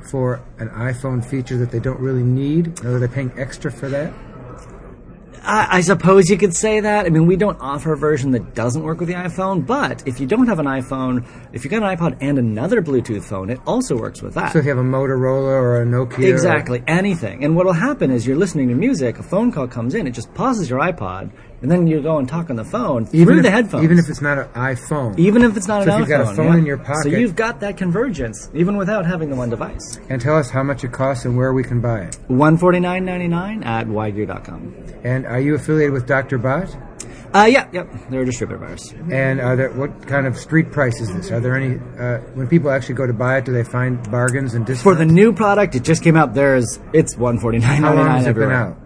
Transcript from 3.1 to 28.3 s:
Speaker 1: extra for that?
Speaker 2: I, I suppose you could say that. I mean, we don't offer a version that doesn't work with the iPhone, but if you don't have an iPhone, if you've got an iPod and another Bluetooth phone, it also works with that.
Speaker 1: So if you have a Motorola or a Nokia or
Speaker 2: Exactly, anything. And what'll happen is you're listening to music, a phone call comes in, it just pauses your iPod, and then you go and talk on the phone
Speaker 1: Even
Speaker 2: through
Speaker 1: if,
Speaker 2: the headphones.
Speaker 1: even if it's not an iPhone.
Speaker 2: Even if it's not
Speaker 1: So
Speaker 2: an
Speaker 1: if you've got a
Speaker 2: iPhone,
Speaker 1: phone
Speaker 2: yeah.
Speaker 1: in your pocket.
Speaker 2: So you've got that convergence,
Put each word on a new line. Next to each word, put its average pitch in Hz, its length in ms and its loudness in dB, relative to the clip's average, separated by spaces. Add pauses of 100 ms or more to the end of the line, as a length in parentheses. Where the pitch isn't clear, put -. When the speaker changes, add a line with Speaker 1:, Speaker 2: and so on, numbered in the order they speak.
Speaker 1:
extra 135 340 -6
for 135 200 -10
that? 143 240 -4 (1300)
Speaker 2:
I, 202 320 2
I 180 60 6
suppose 185 480 6
you 202 80 4
could 180 180 2
say 214 240 0
that. 208 260 2
I 175 40 2
mean, 160 160 6
we 185 100 6
don't 190 240 0
offer 143 320 -4
a 151 60 -2
version 143 340 0
that 110 220 -4
doesn't 123 280 -2
work 160 160 -6
with 175 100 -4
the 180 60 -4
iPhone, 180 520 -4
but 233 420 -2
if 123 120 -6
you 139 60 -4
don't 233 220 4
have 202 100 2
an 147 80 -2
iPhone, 131 580 -2 (280)
if 117 120 -10
you've 139 60 -6
got 220 140 0
an 190 120 -2
iPod 165 260 -2
and 139 160 0
another 127 440 0
Bluetooth 120 400 -2
phone, 95 280 -8
it 127 160 -6
also 220 300 0
works 110 260 -6
with 101 120 -12
that. - 200 -4
Speaker 1:
So 175 40 6
if 143 60 2
you 143 60 0
have 127 80 0
a 127 100 0
Motorola 131 640 0
or 123 300 2
a - 40 0
Nokia 123 320 -2 (120)
or - 20 6
Speaker 2:
Exactly, 151 560 0
anything. 156 560 -2
And 151 100 2
what'll 180 200 4
happen 185 360 0
is 117 160 0
you're 131 100 0
listening 156 340 0
to 120 40 0
music, 147 440 0
a - 40 -12
phone 226 300 0
call 131 160 -4
comes 123 260 -4
in, 208 120 -2
it 123 60 -6
just 113 220 -10
pauses 214 340 -2
your 127 120 -2
iPod, 101 500 -4 (320)
and 123 80 0
then 175 160 4
you 156 160 2
go 156 160 0
and 127 100 -2
talk 165 220 -6
on 123 60 -4
the 110 80 -6
phone 147 480 -4
Speaker 1:
Even 170 160 8
Speaker 2:
through 180 100 8
Speaker 1:
if, - 60 6
Speaker 2:
the 196 60 6
headphones. 202 340 0
Speaker 1:
even 170 140 6
if 165 120 2
it's 143 100 -6
not 147 180 0
an 127 100 -6
iPhone. 127 680 -4
Speaker 2:
Even 202 240 6
if 226 140 2
it's 190 100 -6
not 208 180 0
Speaker 1:
So - 60 4
Speaker 2:
an - 40 2
Speaker 1:
if - 60 2
you've 131 80 0
got 143 120 4
a 135 40 2
Speaker 2:
iPhone, 113 120 -2
Speaker 1:
phone 156 160 2
Speaker 2:
yeah. 170 60 4
Speaker 1:
in 160 80 2
your 143 100 -4
pocket. 143 280 -4
Speaker 2:
So 143 40 0
you've 196 280 0
got 226 240 -4
that 202 180 -8
convergence, 175 720 -4